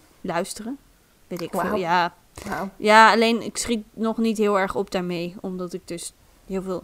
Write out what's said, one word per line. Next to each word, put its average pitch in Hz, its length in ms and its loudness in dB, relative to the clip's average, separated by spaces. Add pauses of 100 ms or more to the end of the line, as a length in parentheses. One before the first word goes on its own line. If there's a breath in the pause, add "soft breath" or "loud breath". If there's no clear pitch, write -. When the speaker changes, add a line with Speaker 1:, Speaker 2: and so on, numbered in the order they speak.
(200)
Speaker 1:
luisteren. 196 580 -8 (480)
Weet 175 160 -10
ik 160 100 -8
Speaker 2:
Wauw. 190 160 -2
Speaker 1:
veel, 208 80 -2
ja. 175 380 0 (340)
Speaker 2:
Wauw. 185 280 -6
Speaker 1:
Ja, 214 360 8
alleen 226 300 2
ik - 140 -10
schiet 220 360 -4
nog 220 260 -4
niet 226 200 0
heel 208 200 2
erg 190 160 -2
op 196 160 -4
daarmee, 175 500 -4
omdat 180 320 -8
ik 185 160 -10
dus 170 240 -10 (340)
heel 190 160 -6
veel 185 220 -6